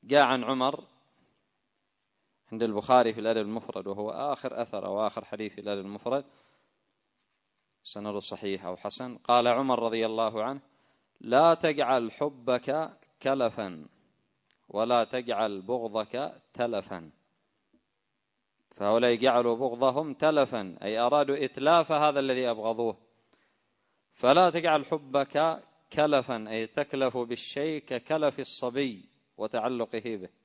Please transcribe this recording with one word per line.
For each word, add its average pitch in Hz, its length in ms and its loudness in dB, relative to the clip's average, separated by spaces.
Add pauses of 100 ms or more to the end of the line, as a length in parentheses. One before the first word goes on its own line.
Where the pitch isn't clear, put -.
جاء 143 160 6
عن 127 220 2
عمر 131 400 -2 (1700)
عند 110 100 -4
البخاري 113 500 4
في 110 80 -8
الأدب 110 200 0
المفرد، 104 460 -6
وهو 101 240 -6
آخر 131 520 -6
أثر 98 240 -8
أو 101 200 -2
آخر 104 180 -6
حديث 107 300 -10
في 104 60 -14
الأدب 101 200 -6
المفرد، 110 440 -6 (1600)
سنده 104 380 -8
صحيح 95 440 -8
أو 90 120 -8
حسن، 123 400 -10
قال 120 320 4
عمر 123 340 2
رضي 113 240 0
الله 110 360 -2
عنه: 139 180 -4 (600)
"لا 147 340 6
تجعل 135 580 0
حبك 135 760 -2 (320)
كلفا، 110 640 -2 (800)
ولا 117 360 2
تجعل 110 560 -2
بغضك 113 840 -6 (120)
تلفا." 98 560 -6 (1700)
فهؤلاء 117 380 4
جعلوا 120 420 4
بغضهم 131 580 0
تلفا، 127 680 0
أي 107 160 -2
أرادوا 139 460 2
إتلاف 160 480 2
هذا 147 280 2
الذي 127 300 0
أبغضوه. 113 460 -2 (1160)
"فلا 165 360 6
تجعل 160 360 0
حبك 147 760 -2 (300)
كلفا"، 131 580 0
أي 113 160 -4
تكلف 135 500 -2
بالشيء 139 680 -6
ككلف 143 580 -2
الصبي 123 680 -6 (300)
وتعلقه 113 800 -4
به. 92 120 -12 (160)